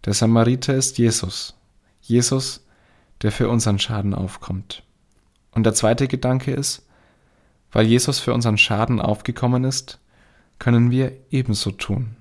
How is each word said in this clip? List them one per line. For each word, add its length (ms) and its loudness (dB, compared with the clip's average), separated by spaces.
Der 80 0
Samariter 600 2
ist 240 -2
Jesus. 580 -2
Jesus, 640 0
der 100 0
für 180 0
unseren 300 2
Schaden 340 -2
aufkommt. 680 -8
Und 140 2
der 80 4
zweite 340 2
Gedanke 440 -2
ist, 340 -6
weil 140 4
Jesus 340 2
für 140 -2
unseren 240 2
Schaden 440 0
aufgekommen 640 -2
ist, 360 -6
können 320 4
wir 200 0
ebenso 420 -2
tun 500 -6